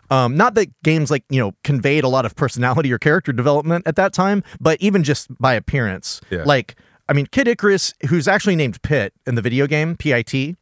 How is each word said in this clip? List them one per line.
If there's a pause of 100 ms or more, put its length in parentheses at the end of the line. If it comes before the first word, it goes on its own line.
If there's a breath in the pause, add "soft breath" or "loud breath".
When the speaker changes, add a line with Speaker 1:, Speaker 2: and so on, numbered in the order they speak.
Speaker 1:
Um,
not
that (120)
games,
like,
you
know, (100)
conveyed
a
lot
of
personality
or
character
development
at
that
time, (160 loud breath)
but
even
just (120)
by
appearance. (120)
Speaker 2:
Yeah.
Speaker 1:
Like, (300 soft breath)
I
mean,
Kid
Icarus, (160)
who's
actually
named
Pit (140)
in
the
video
game,
P
I
T.